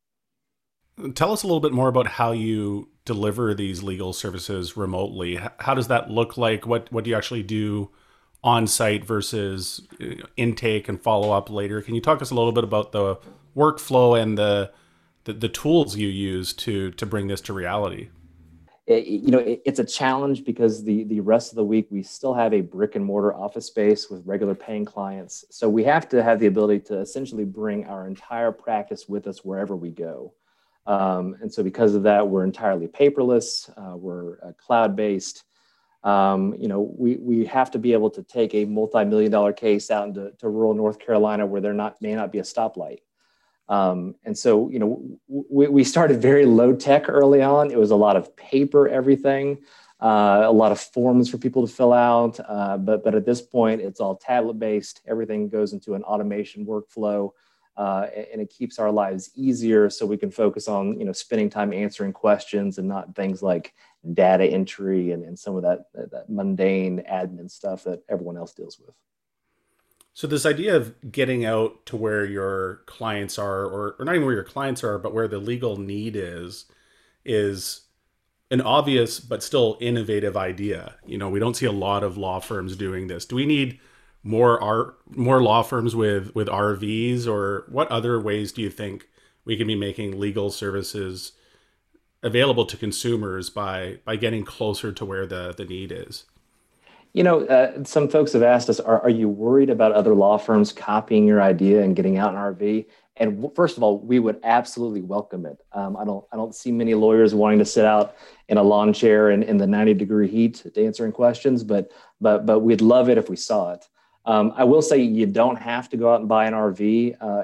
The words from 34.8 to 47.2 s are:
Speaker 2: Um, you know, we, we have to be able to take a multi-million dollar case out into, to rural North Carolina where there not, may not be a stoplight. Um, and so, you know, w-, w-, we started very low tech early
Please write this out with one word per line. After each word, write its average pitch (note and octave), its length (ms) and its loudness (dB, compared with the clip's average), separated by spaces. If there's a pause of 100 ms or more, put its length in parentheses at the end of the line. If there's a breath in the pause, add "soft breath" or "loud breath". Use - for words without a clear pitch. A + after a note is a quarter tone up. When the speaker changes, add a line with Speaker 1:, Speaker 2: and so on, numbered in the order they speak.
Speaker 2:
Um, G2 560 2
you - 80 -6
know, G2+ 320 -2
we, B2 180 0
we A#2 280 0
have C3 280 -2
to B2 60 -4
be A#2 140 2
able A2 180 2
to F#2+ 140 -16
take A2+ 300 -4
a G#2 100 2
multi-million G#2+ 640 0
dollar G#2 220 2
case G2+ 380 -2
out G#2 180 -2
into, G2 300 -12
to A#2 100 -6
rural G#2+ 260 2
North G#2+ 240 -2
Carolina G#2+ 480 0
where G2 140 -4
there G2+ 140 -2
not, G#2 260 -6
may G#2+ 140 -6
not G#2 180 -6
be G#2 60 -4
a F#2+ 40 -6
stoplight. F#2 580 -6 (720)
Um, F#2 540 0
and A2 120 -6
so, A2+ 320 4
you B2+ 120 -6
know, G#2+ 200 -2 (280)
w-, C#3 200 -8
w-, C#3 220 4
we C#3 140 6
started D3 360 2
very C#3 240 6
low A#2+ 300 8
tech C#3+ 340 2
early C#3 320 6